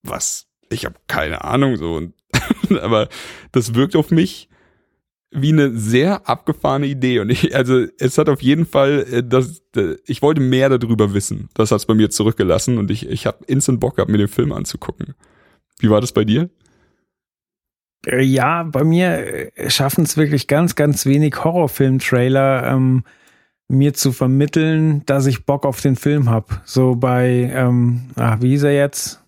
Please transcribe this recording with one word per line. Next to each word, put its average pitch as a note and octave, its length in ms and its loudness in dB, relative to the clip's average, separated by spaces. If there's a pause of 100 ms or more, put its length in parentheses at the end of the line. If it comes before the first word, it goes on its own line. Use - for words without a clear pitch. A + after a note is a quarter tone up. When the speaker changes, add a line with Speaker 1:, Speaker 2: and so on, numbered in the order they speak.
Speaker 1:
was? - 440 -8 (220)
Ich - 160 -8
hab - 220 -12
keine D#2 360 -6
Ahnung, C3 340 0
so. E2 180 -6
Und E2 180 -8 (300)
<laughs> - 380 -2
aber G#2+ 260 0 (440)
das A#2 240 -2
wirkt C#3 200 0
auf D#3 160 2
mich F3 360 0 (840)
wie D3 220 0
eine C#3 240 2
sehr B2+ 500 0
abgefahrene C#3+ 600 -2
Idee. B2+ 320 -2
Und G#2 100 -4
ich, - 260 0
also B2+ 300 2 (140)
es C3 180 0
hat D#3 120 2
auf C3+ 120 0
jeden D3+ 240 2
Fall, C#3 460 2
äh, B2 120 0
das, B2+ 380 -2 (140)
äh, F#2 200 0 (120)
ich - 160 -4
wollte D3+ 180 2
mehr C3 340 2
darüber A2 380 0
wissen. G2+ 400 -6
Das A2 180 0
hat's G#2 140 0
bei A2 80 2
mir A2 160 4
zurückgelassen G#2+ 720 0
und G2+ 100 -2
ich, G#2+ 180 -4
ich - 200 -6
hab - 200 -8
instant C3 320 0
Bock - 180 -2
gehabt, G2+ 120 -2
mir G#2+ 80 2
den G2+ 100 2
Film - 240 -2
anzugucken. - 640 -10 (640)
Wie G#2+ 140 2
war G#2+ 100 4
das B2 120 -8
bei A2 120 2
dir? C#3 240 0 (1600)
Speaker 2:
Äh, C3 160 0
ja, C#3 400 0
bei D3+ 200 -2
mir, D#3+ 760 0
äh, - 120 -6
schaffen's C#3+ 480 0
wirklich D3 300 0
ganz, E3 280 2
ganz D3 300 0
wenig C#3+ 380 2
Horrorfilm-Trailer, C3+ 1300 2
ähm, C3 320 2 (640)
mir C#3 260 2
zu - 180 -2
vermitteln, D3+ 920 2
dass C3+ 220 2
ich B2+ 180 -2
Bock C#3 180 0
auf C3+ 160 -2
den C3+ 160 2
Film D3 360 0
hab. A2 340 -2
So B2+ 300 2
bei, B2 580 0
ähm, B2 520 0 (100)
ah, A2+ 240 0
wie B2 100 0
hieß C#3+ 140 2
er C#3+ 100 2
jetzt? - 540 -2